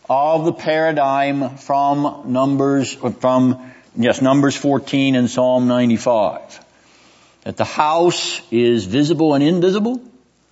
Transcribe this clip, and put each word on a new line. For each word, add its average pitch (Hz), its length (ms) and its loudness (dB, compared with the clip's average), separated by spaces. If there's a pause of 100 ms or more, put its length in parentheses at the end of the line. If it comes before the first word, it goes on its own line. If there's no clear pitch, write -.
of 151 360 0
the 170 80 0
paradigm 143 1040 -2
from 143 760 -2
Numbers, 135 600 0
from, 127 800 0 (240)
yes, 117 240 0
Numbers 135 340 2
fourteen 135 600 0
and 123 120 0
Psalm 127 380 0
ninety-five. 117 920 0 (800)
That 101 160 -10
the 110 80 -2
house 170 760 -2 (100)
is 117 340 2
visible 147 480 0
and 139 100 2
invisible, 190 580 0 (500)